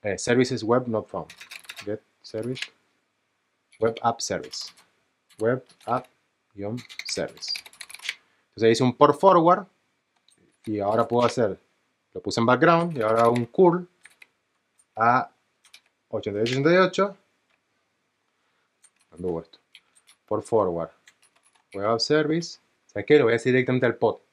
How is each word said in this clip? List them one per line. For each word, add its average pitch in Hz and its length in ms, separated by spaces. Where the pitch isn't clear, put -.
Eh, 98 160
services 123 460
web 120 240
not 110 220
found. 85 200
Get 104 160
service. 120 500
Web 113 200
app 117 200
service. - 500
Web 123 260
app 120 180
guion 101 220
service. - 480
Entonces 113 240
hice 117 120
un 123 120
port 147 240
forward 185 480
y 107 160
ahora 104 260
puedo 120 200
hacer, 113 340
lo 92 80
puse - 180
en 117 60
background 165 520
y 120 40
ahora 113 220
hago 117 100
un 120 140
curl 180 420
a 120 340
ochenta 104 320
y 110 40
ocho 117 100
ochenta 139 200
y 180 40
ocho. 190 400
¿Dónde 87 160
hubo 82 140
esto? - 180
Port 104 200
forward. 87 460
Web 101 140
app 117 120
service. 151 580
¿Sabes 104 200
qué? 147 120
Lo 139 80
voy 117 80
a - 20
decir 127 160
directamente 127 340
al 117 100
pod. - 240